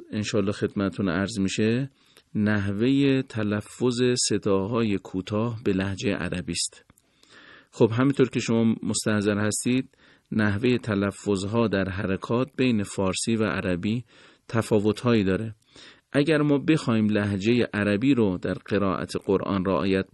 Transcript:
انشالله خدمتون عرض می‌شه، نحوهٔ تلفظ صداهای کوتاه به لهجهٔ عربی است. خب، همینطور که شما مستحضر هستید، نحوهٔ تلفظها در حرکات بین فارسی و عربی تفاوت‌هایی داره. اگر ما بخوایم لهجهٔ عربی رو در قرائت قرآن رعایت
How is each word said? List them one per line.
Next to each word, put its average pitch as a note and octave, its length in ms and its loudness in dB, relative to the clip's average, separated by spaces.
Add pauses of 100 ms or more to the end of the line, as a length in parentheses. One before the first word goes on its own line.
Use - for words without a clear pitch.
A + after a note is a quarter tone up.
(120)
انشالله G#2 400 0
خدمتون G2+ 560 -2
عرض G2 300 -2
می‌شه، A2 520 0 (440)
نحوهٔ G#2+ 880 2
تلفظ A2 800 -2 (260)
صداهای G#2 720 0
کوتاه G#2+ 640 -4
به G2+ 80 2
لهجهٔ G2 420 -2
عربی F2 380 -6
است. - 320 -8 (880)
خب، A#2 200 4
همینطور C3 360 2
که B2 120 -4
شما A2+ 420 2
مستحضر G#2 560 0
هستید، B2 500 -2 (440)
نحوهٔ G#2+ 460 2
تلفظها G2+ 880 0
در F#2+ 200 0
حرکات F#2+ 680 -2
بین B2 260 2
فارسی G2 540 -2
و A2 80 0
عربی G2 600 -2 (440)
تفاوت‌هایی A2 760 2
داره. G2 300 -2 (580)
اگر D3 300 2
ما D3 160 4
بخوایم C3+ 500 2
لهجهٔ G#2 640 2
عربی G#2 400 2
رو G2+ 240 2
در F#2 160 -4
قرائت F#2+ 640 -2
قرآن F#2 480 0
رعایت F#2+ 500 0